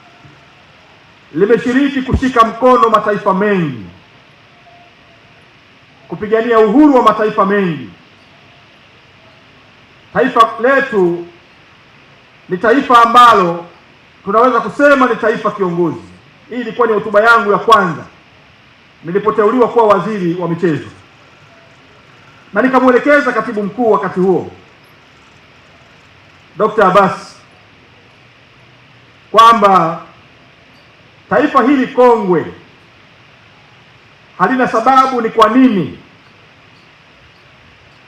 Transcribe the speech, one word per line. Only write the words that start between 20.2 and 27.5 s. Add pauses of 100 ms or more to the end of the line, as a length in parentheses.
wa
michezo, (1700)
na
nikamwelekeza
katibu
mkuu
wakati
huo, (2000)
Dokta
Abbas, (2000)